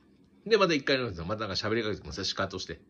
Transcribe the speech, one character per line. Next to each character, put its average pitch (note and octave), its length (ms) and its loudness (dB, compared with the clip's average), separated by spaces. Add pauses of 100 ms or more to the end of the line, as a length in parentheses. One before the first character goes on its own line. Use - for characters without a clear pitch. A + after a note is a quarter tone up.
(460)
で、 G#3+ 120 4
ま G3 100 8
た E3+ 60 4
一 C3+ 100 0
回 C#3 140 2
乗 B2+ 60 0
る A#2 60 -2
ん - 40 -6
で - 20 -10
す E2+ 40 -12
よ。 E2 60 -6
ま G#2 120 -2
た G#2+ 100 -4
な F#2+ 60 -4
ん - 20 -4
か - 0 -
喋 G#2+ 200 0
り A#2 80 0
か G#2+ 60 -2
け G2 60 -2
て D#2 100 -14
も D2 60 -10
さ、 F#2+ 140 -6
シ - 100 -4
カ G2 140 -2
ト F#2 100 -6
し - 60 -8
て、 E2 240 -12